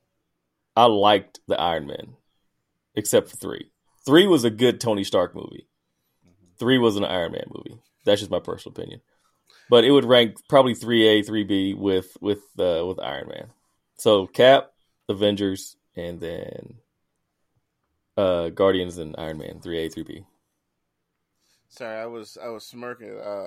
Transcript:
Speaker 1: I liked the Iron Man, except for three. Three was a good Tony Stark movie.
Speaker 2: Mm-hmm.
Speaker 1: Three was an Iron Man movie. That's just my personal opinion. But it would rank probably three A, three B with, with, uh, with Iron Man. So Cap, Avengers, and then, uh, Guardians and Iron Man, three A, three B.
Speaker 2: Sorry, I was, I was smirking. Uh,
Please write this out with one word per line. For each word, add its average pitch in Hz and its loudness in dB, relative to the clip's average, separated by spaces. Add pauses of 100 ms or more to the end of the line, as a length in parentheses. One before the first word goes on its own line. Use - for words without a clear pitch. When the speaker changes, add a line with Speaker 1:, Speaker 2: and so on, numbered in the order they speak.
(760)
Speaker 1:
I 117 6
liked 104 2
the 98 -2
Iron 80 -4
Man, - -14 (800)
except - 0
for - -20
three. - -14 (340)
Three 170 6
was 156 4
a 120 2
good 117 0
Tony 101 -2
Stark 90 -2
movie. - -16 (600)
Speaker 2:
Mm-hmm. - -20 (120)
Speaker 1:
Three 127 2
was 110 2
an 101 -2
Iron 87 -4
Man - -12
movie. - -18 (240)
That's 101 2
just 98 -10
my 90 -2
personal - -12
opinion. 101 -14 (720)
But 117 8
it 135 4
would 135 6
rank 120 4 (140)
probably 131 4
three 113 2
A, 107 6
three 107 -4
B 98 -2
with, 95 -2
with, 101 -4 (200)
uh, 87 0
with 92 -8
Iron - -10
Man. - -16 (500)
So 101 2
Cap, 127 4 (360)
Avengers, 101 -2 (180)
and 87 -10
then, - -12 (1400)
uh, 87 -2
Guardians 92 0
and 78 -12
Iron 78 -10
Man, 80 -16
three 82 -8
A, 82 -6
three 80 -14
B. - -18 (1400)
Speaker 2:
Sorry, 110 -14
I 113 -10
was, 117 -16
I 120 -10
was 110 -12
smirking. 120 -16
Uh, 104 -10